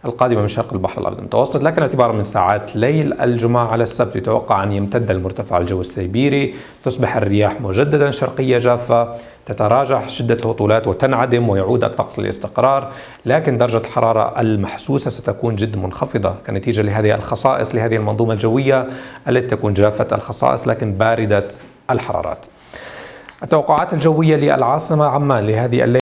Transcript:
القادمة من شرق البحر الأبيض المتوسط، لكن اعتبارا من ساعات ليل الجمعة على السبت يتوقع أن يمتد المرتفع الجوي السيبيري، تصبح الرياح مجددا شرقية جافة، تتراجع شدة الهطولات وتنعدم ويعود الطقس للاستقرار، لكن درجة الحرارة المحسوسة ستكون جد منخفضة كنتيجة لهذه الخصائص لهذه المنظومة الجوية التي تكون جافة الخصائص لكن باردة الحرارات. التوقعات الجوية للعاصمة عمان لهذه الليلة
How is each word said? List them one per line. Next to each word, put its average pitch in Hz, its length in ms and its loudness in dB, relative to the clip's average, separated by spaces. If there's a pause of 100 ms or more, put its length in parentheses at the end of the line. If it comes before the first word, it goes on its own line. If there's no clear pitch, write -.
القادمة 120 360 0
من 104 60 0
شرق - 260 -4
البحر 95 280 -4
الأبيض - 180 -4
المتوسط، 131 440 0
لكن 165 180 2
اعتبارا 127 320 2
من 104 100 0
ساعات 104 520 0
ليل 143 380 2
الجمعة 120 540 2
على 113 160 0
السبت 113 320 -2
يتوقع 110 480 0
أن 101 80 -2
يمتد 101 400 -2
المرتفع 95 460 -2
الجوي 90 240 0
السيبيري، 127 760 -2 (280)
تصبح - 320 -2
الرياح 104 460 2
مجددا 143 500 2
شرقية 127 460 0
جافة، 120 580 2 (300)
تتراجع 120 640 0
شدة 120 280 -2
الهطولات 110 520 0
وتنعدم 120 640 2
ويعود 101 340 2
الطقس - 360 -4
للاستقرار، 123 760 -2 (320)
لكن 135 320 2
درجة 113 200 2
الحرارة 113 640 0
المحسوسة 113 680 -2
ستكون 113 460 -4
جد 104 220 -2
منخفضة 95 580 -4 (120)
كنتيجة 110 340 -2
لهذه 107 340 2
الخصائص 117 600 -2
لهذه 113 200 0
المنظومة 113 380 0
الجوية 127 560 0 (380)
التي 123 200 2
تكون 104 260 -2
جافة 104 380 2
الخصائص 131 560 0
لكن 113 260 -2
باردة 107 540 2 (420)
الحرارات. - 560 -4 (1000)
التوقعات 156 500 2
الجوية 160 420 4
للعاصمة 143 680 2
عمان 135 420 2
لهذه 117 360 2
الليلة 120 260 4